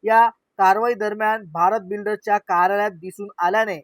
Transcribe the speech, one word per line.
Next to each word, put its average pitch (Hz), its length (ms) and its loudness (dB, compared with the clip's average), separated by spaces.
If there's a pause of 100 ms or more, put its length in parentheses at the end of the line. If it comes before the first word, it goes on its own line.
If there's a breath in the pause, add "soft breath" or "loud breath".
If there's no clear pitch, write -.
या 226 240 4 (300)
कारवाई 202 360 2
दरम्यान 214 600 -2
भारत 190 280 0
बिल्डरच्या 208 560 -4
कार्यालयात 196 540 0
दिसून 185 460 -16
आल्याने 185 460 -2